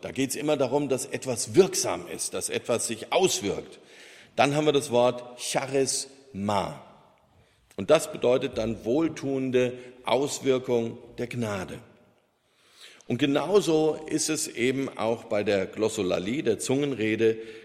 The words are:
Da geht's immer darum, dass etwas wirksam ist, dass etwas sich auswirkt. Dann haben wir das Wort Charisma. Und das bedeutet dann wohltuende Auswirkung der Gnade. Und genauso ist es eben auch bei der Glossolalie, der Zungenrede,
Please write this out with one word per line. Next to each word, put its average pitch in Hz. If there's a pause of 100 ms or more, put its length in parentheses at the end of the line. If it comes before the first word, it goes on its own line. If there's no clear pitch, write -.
Da 98
geht's 127
immer 147
darum, 139
dass 127
etwas 123
wirksam 113
ist, 85
dass 92
etwas 117
sich 110
auswirkt. - (580)
Dann 139
haben 151
wir 151
das 131
Wort 123
Charisma. 131 (920)
Und 98
das 160
bedeutet 135
dann 110
wohltuende 131 (320)
Auswirkung 127 (220)
der 123
Gnade. 110 (1300)
Und 120
genauso 156
ist -
es 156
eben 131
auch 113
bei 104
der 98
Glossolalie, 101
der 113
Zungenrede, 113 (280)